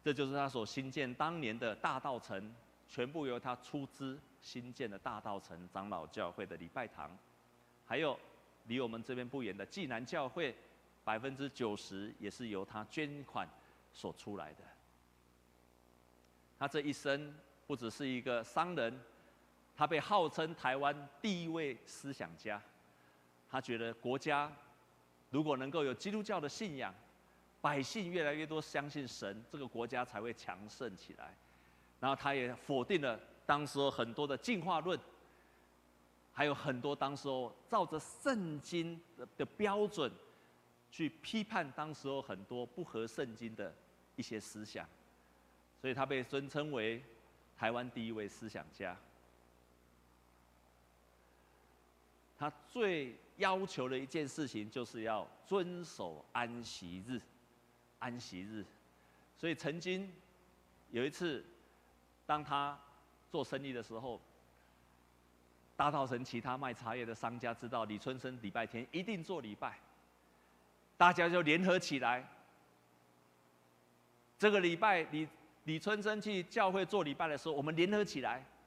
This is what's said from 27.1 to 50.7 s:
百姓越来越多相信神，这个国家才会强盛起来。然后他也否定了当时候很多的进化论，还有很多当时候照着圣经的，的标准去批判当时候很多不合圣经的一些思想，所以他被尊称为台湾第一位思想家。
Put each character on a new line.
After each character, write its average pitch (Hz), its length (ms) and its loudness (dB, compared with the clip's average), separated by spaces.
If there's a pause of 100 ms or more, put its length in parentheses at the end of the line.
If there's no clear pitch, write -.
百 143 220 4
姓 175 280 -2
越 175 140 2
来 147 80 4
越 156 140 -2
多 156 140 0
相 147 300 -2
信 139 160 -4
神， 110 440 -6
这 165 60 -10
个 139 120 -6
国 117 180 -4
家 123 180 0
才 107 160 -6
会 117 140 -4
强 - 240 -8 (100)
盛 107 280 -8
起 - 180 -16
来。 71 180 -14 (680)
然 139 100 4
后 135 60 2
他 139 180 2
也 123 200 0
否 127 300 2
定 180 160 4
了 120 200 0 (260)
当 147 180 6
时 139 140 -2
候 139 120 6
很 117 220 0
多 143 140 0
的 139 100 0
进 208 240 0
化 165 200 2
论， 165 180 0 (1300)
还 143 120 2
有 147 100 4
很 131 260 -2
多 143 160 0
当 139 200 -2
时 143 120 -6
候 127 260 -2 (140)
照 202 180 4
着 156 140 -4
圣 180 600 -2
经 165 400 -2 (160)
的， 123 200 -10
的 143 80 0
标 208 420 2
准 143 240 2 (800)
去 156 180 0 (140)
批 220 220 -2
判 170 280 0
当 156 220 -6
时 135 140 -8
候 139 120 -2
很 98 240 -8
多 123 220 -4
不 - 160 -8
合 113 240 -2
圣 113 300 -4
经 113 180 -8
的 98 180 -6 (440)
一 127 60 -4
些 110 180 -4
思 107 240 -10
想， 90 240 -10 (920)
所 131 100 0
以 123 40 2
他 135 120 2
被 135 160 0
尊 139 260 -2
称 151 240 -2
为 113 300 0 (540)
台 117 160 2
湾 123 180 -2
第 117 160 -4
一 113 60 -4
位 107 160 -4
思 110 200 -10
想 101 240 -8
家。 90 240 -6 (3500)